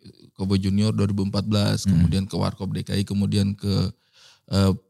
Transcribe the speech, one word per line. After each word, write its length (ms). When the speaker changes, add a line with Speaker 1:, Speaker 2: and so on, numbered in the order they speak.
Speaker 1:
Cowboy 260
Junior 340
dua 140
ribu 180
empat 200
belas, 400
Speaker 2:
Hmm. 140
Speaker 1:
kemudian 260
ke 100
Warkop 360
D 140
K 100
I, 100
kemudian 480
ke, 220
eh, 240